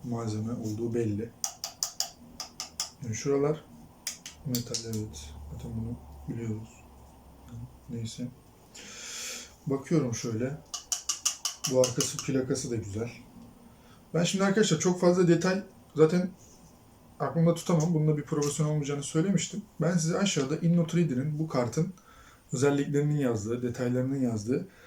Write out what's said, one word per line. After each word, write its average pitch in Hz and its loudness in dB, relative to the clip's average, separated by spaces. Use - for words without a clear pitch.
malzeme 113 -4
olduğu 110 -4
belli. 110 0
Yani 107 -6
şuralar 143 0
metal, 123 -2
evet. 107 -6
Zaten 120 -12
bunu 113 -6
biliyoruz. 113 -6
Neyse. 117 -8
Bakıyorum 135 0
şöyle. 123 -4
Bu 127 6
arkası, - 2
plakası 131 -2
da 120 -2
güzel. 107 -6
Ben 165 2
şimdi 190 2
arkadaşlar 196 4
çok 180 2
fazla 180 6
detay 185 4
zaten 160 6
aklımda 165 4
tutamam. 165 2
Bunda 156 4
bir 147 -2
profesyonel 151 0
olmayacağını 143 -2
söylemiştim. 180 0
Ben 170 4
size 165 0
aşağıda 156 0
Inno 170 4
üç 160 -6
D'nin 151 2
bu 160 0
kartın 143 0
özelliklerinin 143 2
yazdığı, 120 0
detaylarının 127 0
yazdığı, 120 0